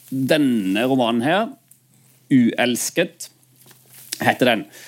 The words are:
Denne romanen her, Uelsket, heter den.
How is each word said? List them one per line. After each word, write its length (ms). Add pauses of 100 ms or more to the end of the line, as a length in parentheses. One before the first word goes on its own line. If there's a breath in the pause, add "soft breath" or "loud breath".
Denne 800
romanen 340
her, 260 (840)
Uelsket, 1000 (920)
heter 280
den. 160 (240 loud breath)